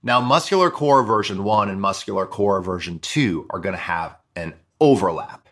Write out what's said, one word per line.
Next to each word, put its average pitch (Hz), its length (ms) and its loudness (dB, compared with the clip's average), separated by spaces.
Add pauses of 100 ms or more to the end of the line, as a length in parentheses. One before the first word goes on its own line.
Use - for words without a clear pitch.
Now, 123 160 2
muscular 165 500 2
core 143 340 4
version 107 420 0
one 104 240 2
and 95 100 -6
muscular 98 460 -2
core 101 360 0
version 87 380 -6
two 104 520 -2
are 95 80 -6
gonna 90 180 -4
have 85 400 -6 (180)
an 82 180 -8 (280)
overlap 98 720 2